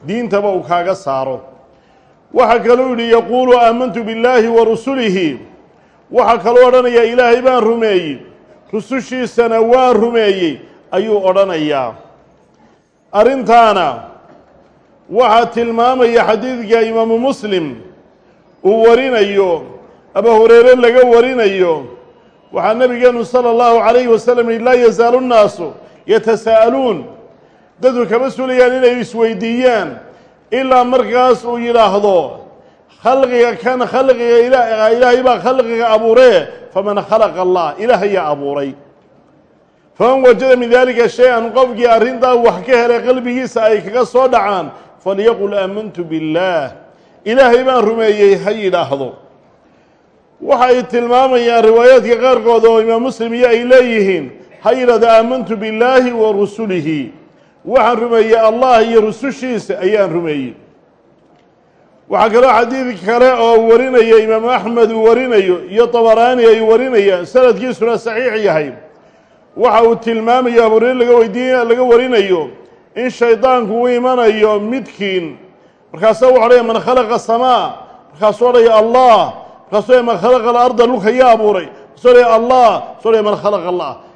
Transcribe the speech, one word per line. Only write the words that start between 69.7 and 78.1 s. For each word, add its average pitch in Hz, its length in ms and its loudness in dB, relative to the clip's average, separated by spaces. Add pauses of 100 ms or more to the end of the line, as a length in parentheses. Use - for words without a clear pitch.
uu 233 120 2
tilmaamayo, 233 720 0
Abu 220 100 2
Hurayra 233 220 2
laga 240 180 2
weydiinayo, 240 540 0
laga 247 140 0
warinayo, 226 640 0 (460)
in 247 140 -6
shaydaanku 233 720 0
u 247 80 0
imanayo 233 720 0
midkiin. 196 800 -8 (560)
Markaasuu 214 400 0
wuxuu 254 80 4
odhanayaa, 240 220 4
"Man 226 180 -4
khalaqa 233 380 -2
samaa?" 233 540 -2 (400)